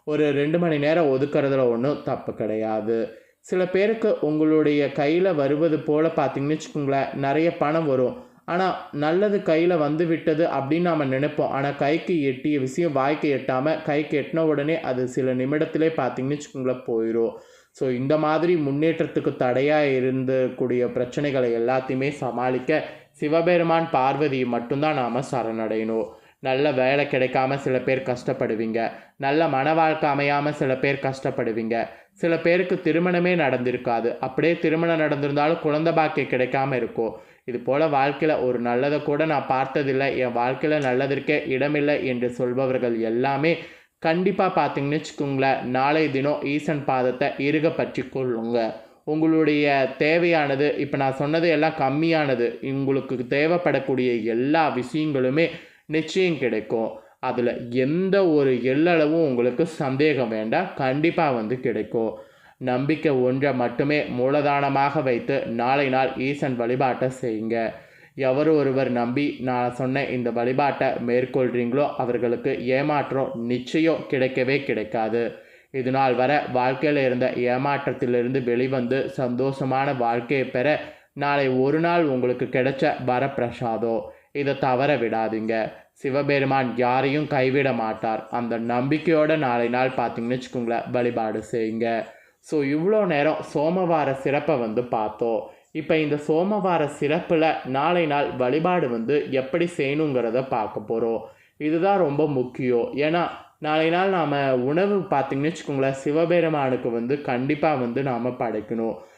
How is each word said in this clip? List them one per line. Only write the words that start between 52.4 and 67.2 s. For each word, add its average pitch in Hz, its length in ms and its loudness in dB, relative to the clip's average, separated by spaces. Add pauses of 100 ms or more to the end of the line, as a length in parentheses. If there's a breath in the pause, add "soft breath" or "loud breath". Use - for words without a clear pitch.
உங்களுக்கு 135 640 -2
தேவைப்படக்கூடிய 139 840 2 (140)
எல்லா 131 360 2 (120)
விஷயங்களுமே 135 720 0 (420 loud breath)
நிச்சயம் 160 520 0
கிடைக்கும். 113 500 -2 (300 loud breath)
அதுல 123 320 0 (260)
எந்த 175 380 0 (140)
ஒரு 139 240 4 (120)
எள்ளளவும் 156 600 4
உங்களுக்கு 123 380 2 (100)
சந்தேகம் 131 600 0
வேண்டாம், 123 420 -2
கண்டிப்பா 151 540 0
வந்து 117 300 -2
கிடைக்கும். 113 500 -2 (500 loud breath)
நம்பிக்கை 139 600 0
ஒன்றை 131 340 2
மட்டுமே 139 460 0 (120)
மூலதானமாக 139 920 2
வைத்து 127 340 0 (180)
நாளை 131 340 2
நாள் 131 220 2 (100)
ஈசன் 135 380 -2
வழிபாட்டை 127 560 0
செய்யுங்க. 113 420 -2 (640 loud breath)